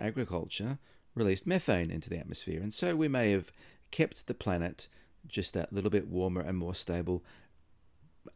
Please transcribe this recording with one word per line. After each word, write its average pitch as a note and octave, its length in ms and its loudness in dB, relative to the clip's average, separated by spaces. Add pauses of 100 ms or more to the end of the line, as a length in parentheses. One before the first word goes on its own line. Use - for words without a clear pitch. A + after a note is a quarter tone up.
agriculture G#2 800 -2 (360)
released G2+ 320 4
methane G#2+ 440 2
into E2 200 -6
the E2+ 80 -4
atmosphere. - 420 -6
And G#2 140 -4
so F3 220 2
we D#3 120 4
may B2 220 4
have G2 220 2 (380)
kept - 360 0
the A#2+ 80 -4
planet F2 540 -2 (380)
just - 280 -4
that F2 180 -2
little G2 160 2
bit F#2 200 2
warmer F2+ 320 0
and F2+ 180 -2
more F2 160 -2
stable F2 500 -2 (1120)